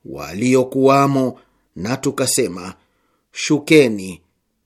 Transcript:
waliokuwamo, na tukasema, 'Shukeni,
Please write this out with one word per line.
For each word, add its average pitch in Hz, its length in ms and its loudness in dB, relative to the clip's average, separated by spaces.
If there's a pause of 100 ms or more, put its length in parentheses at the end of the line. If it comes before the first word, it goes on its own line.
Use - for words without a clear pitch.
waliokuwamo, 131 1300 0 (380)
na 101 200 -6
tukasema, 101 760 -4 (580)
'Shukeni, 113 880 0 (460)